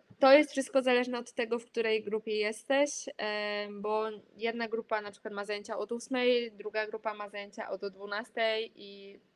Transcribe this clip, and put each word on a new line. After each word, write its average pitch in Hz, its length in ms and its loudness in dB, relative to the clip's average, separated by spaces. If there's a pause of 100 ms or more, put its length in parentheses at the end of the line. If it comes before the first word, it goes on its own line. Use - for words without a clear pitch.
(180)
to 269 140 8
jest 294 180 10
wszystko 269 320 0
zależne 247 360 2
od 240 140 -12
tego, 233 260 -2
w 233 80 -16
której 220 360 0
grupie 214 340 -4
jesteś, 269 720 0 (100)
e, 208 540 -4
bo 214 360 0 (280)
jedna 226 320 -2
grupa 220 320 -2
na 208 100 -8
przykład 208 240 -10
ma 202 100 -4
zajęcia 208 340 -6
od 208 140 -4
ósmej, 240 600 0
druga 214 340 -4
grupa 214 280 -4
ma 208 140 -8
zajęcia 202 420 -8
od 196 160 -4
dwunastej 220 880 -2
i 202 420 -16 (180)